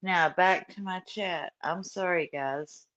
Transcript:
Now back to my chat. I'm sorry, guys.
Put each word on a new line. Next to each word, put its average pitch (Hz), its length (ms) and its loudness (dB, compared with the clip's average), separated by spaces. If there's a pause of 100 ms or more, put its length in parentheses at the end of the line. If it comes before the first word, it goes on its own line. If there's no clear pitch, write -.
Now 175 280 4
back 185 460 4
to 202 80 -12
my 185 180 -6
chat. 180 520 -6 (100)
I'm 170 200 -4
sorry, 175 500 -2
guys. 143 540 -6 (100)